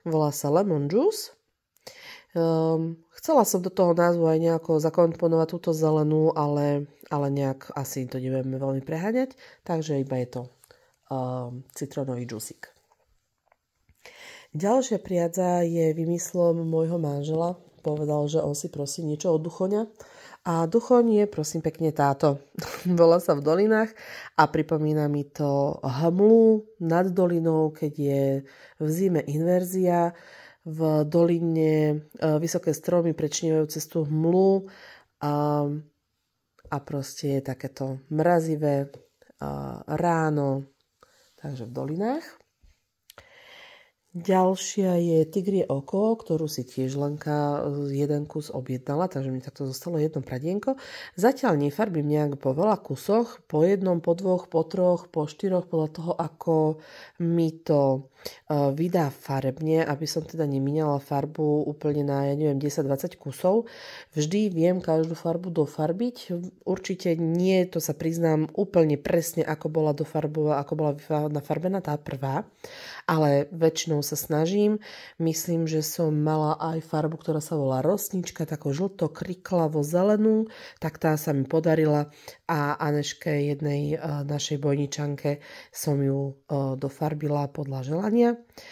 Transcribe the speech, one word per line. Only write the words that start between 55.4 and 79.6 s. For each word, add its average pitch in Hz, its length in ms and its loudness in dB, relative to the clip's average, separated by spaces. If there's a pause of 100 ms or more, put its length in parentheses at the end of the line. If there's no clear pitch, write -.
podľa 156 240 0
toho, 170 240 -6
ako 156 640 0 (400)
mi 165 400 0
to, 139 480 2 (400)
e, 143 240 2
vydá 160 400 0
farebne, 156 720 -2
aby 147 240 -4
som 156 160 -4
teda 156 240 -4
nemíňala 143 480 0
farbu 147 720 -2
úplne 147 320 -2
na, 139 320 0
ja - 0 -
neviem, 147 240 0
desať, 139 320 -2
dvadsať 139 320 -4
kusov. 196 480 0 (480)
Vždy 185 320 0
viem 175 320 2
každú 160 320 0
farbu 170 400 -4
dofarbiť. 170 800 -2 (320)
Určite 185 560 -2
nie, 180 480 2
to 170 80 -6
sa 156 160 -2
priznám, 160 640 0
úplne 165 400 2
presne, 165 480 -2
ako 156 240 -4
bola 156 240 0
dofarbova-, 151 640 -2
ako 147 160 -4
bola 151 240 0
vyfa-, 151 320 -2
nafarbená 165 560 -4
tá 151 160 -2
prvá, 139 480 -4 (560)
ale 143 480 4
väčšinou 160 540 0
sa 156 80 -6
snažím. 196 640 0 (400)
Myslím, 165 480 0
že 156 160 0
som 156 320 -2
mala 156 400 2
aj 160 320 -4
farbu, 156 320 -2
ktorá 156 240 -2
sa 156 160 -4
volá 131 240 0
Rosnička, 170 640 -2
takú 147 240 -4
žlto-kriklavo 165 1120 -2